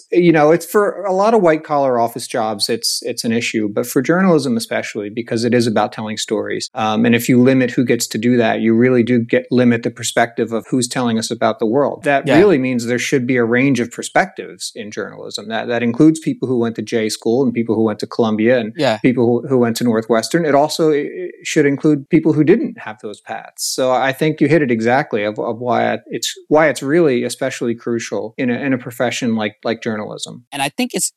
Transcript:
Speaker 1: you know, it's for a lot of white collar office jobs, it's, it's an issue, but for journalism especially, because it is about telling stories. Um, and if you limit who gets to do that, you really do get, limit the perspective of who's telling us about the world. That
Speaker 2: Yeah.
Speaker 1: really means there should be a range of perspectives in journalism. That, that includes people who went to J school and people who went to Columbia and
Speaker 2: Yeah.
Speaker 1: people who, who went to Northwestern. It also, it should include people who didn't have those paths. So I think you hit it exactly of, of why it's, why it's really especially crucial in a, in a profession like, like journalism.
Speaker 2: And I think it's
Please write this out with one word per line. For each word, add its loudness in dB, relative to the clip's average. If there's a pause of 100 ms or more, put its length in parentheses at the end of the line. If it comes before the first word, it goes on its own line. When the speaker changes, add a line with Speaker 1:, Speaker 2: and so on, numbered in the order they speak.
Speaker 1:
you 4
know, 4
it's 2
for 0
a -2
lot 2
of 4
white 2
collar 0
office -4
jobs, -4
it's, -4
it's -6
an 0
issue, -2
but -4
for 0
journalism 2
especially, -6
because -4
it 0
is 4
about 0
telling -8
stories. -6
Um, 0
and 4
if -2
you 6
limit 4
who 0
gets 0
to -8
do 2
that, 2
you 4
really 4
do 2
get, 0
limit 2
the -4
perspective -2
of -4
who's 0
telling -2
us -4
about -2
the -2
world. 0
That 0
Speaker 2:
Yeah. 4
Speaker 1:
really 6
means -2
there -2
should -2
be 0
a 4
range 2
of -4
perspectives -6
in -14
journalism. -12
That, -6
that -2
includes 4
people -4
who 0
went -2
to -6
J -2
school 0
and -2
people -2
who 2
went -2
to -8
Columbia 2
and -6
Speaker 2:
Yeah. 0
Speaker 1:
people 2
who, 0
who 2
went 2
to -4
Northwestern. 0
It 2
also, 2
it -4 (120)
should 2
include 0
people 4
who 2
didn't 2
have -14
those -14
paths. -12
So 0
I 2
think -2
you 4
hit 4
it 0
exactly 0
of, -4
of -6
why 0
it's, -8 (140)
why 4
it's -4
really 2
especially -4
crucial -6
in -2
a, 0
in -4
a 0
profession -4
like, -4
like -4
journalism. -8
Speaker 2:
And -6
I -2
think -4
it's -4